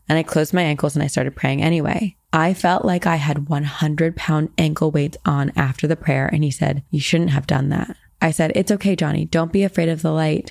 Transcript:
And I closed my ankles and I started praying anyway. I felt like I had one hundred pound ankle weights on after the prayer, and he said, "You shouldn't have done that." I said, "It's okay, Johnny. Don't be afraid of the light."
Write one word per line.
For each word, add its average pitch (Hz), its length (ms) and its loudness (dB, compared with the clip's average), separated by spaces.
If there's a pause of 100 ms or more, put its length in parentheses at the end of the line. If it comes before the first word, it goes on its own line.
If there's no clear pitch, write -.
And 160 100 4
I 156 60 0
closed 156 280 0
my 180 100 4
ankles 151 340 0
and 151 60 0
I 147 40 0
started 135 300 -2
praying 135 260 -2
anyway. 165 540 0 (160)
I 165 220 2
felt 180 300 0
like 180 220 0
I 165 100 2
had 143 320 -2
one 147 140 0
hundred 156 540 -2
pound 156 320 0 (100)
ankle 156 320 0
weights 151 340 -2
on 143 300 0
after 135 320 -2
the 156 80 2
prayer, 135 380 0
and 151 100 2
he 147 80 0
said, 139 400 -2
"You 147 100 -2
shouldn't 170 300 0
have 139 160 0
done 139 220 0
that." - 280 -4 (240)
I 160 120 2
said, 160 240 0
"It's 190 160 2
okay, 196 240 0
Johnny. 156 300 0
Don't 165 260 0
be 196 100 2
afraid 175 260 0
of 160 140 -2
the 165 80 2
light." 156 400 0